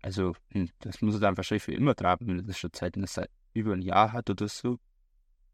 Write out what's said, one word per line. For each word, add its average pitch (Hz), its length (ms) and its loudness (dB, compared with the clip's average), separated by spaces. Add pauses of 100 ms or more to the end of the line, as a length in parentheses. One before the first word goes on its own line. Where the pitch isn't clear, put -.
also, 92 340 -2 (180)
hm, 92 260 0
das - 240 -8
muss 107 140 4
er 101 40 -2
dann 98 160 4
wahrscheinlich 101 280 -2
für - 100 -6
immer 131 200 4
tragen, 90 340 0
wenn 90 100 -2
er 90 60 -6
das 98 120 -8
schon 85 180 -8
seit, 90 200 -6 (160)
seit 92 180 -6 (240)
über 107 220 0
ein 92 80 -2
Jahr 98 320 6
hat 120 160 -4
oder 104 180 -2
so. 123 300 -4 (760)